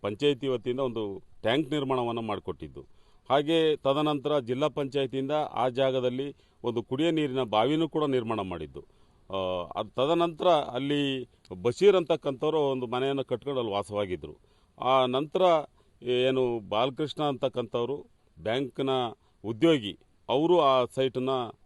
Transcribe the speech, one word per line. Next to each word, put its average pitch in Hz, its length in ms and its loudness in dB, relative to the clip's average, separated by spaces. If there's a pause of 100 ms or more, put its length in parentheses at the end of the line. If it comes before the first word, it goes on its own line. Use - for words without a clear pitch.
ಪಂಚಾಯತಿ 127 480 0
ವತಿಯಿಂದ 123 320 -2
ಒಂದು 110 420 -4 (200)
ಟ್ಯಾಂಕ್ 131 280 0
ನಿರ್ಮಾಣವನ್ನು 131 520 -2
ಮಾಡಿಕೊಟ್ಟಿದ್ದು. 87 580 -8 (500)
ಹಾಗೆ 151 460 4
ತದನಂತರ 147 640 0
ಜಿಲ್ಲಾ 127 300 -2
ಪಂಚಾಯತಿಯಿಂದ 135 640 -4 (220)
ಆ 123 160 0
ಜಾಗದಲ್ಲಿ 131 680 0 (300)
ಒಂದು 117 180 -2
ಕುಡಿಯೋ 151 280 0
ನೀರಿನ 147 320 0
ಬಾವಿನೂ 127 460 2
ಕೂಡ 151 160 0
ನಿರ್ಮಾಣ 113 360 0
ಮಾಡಿದ್ದು. 80 400 -8 (500)
ಆ, 95 40 -10 (420)
ಅದ್ 107 140 -6
ತದನಂತರ 170 580 0
ಅಲ್ಲಿ 139 800 0 (340)
ಬಶೀರ್ 185 340 6
ಅಂತಕ್ಕಂಥವ್ರು 156 640 0
ಒಂದು 135 260 0
ಮನೆಯನ್ನು 131 380 -2
ಕಟ್ಕೊಂಡು 131 360 -4
ಅಲ್ಲಿ 113 120 -2
ವಾಸವಾಗಿದ್ದರು. 98 680 -4 (420)
ಆ 131 260 4
ನಂತರ 147 360 0 (600)
ಏನು 123 680 0
ಬಾಲಕೃಷ್ಣ 131 540 0
ಅಂತಕ್ಕಂಥವ್ರು 123 840 -4 (360)
ಬ್ಯಾಂಕ್ನ 131 480 -2 (540)
ಉದ್ಯೋಗಿ, 107 540 2 (300)
ಅವರು 165 320 4
ಆ 131 240 4
ಸೈಟನ್ನು 127 640 -2 (180)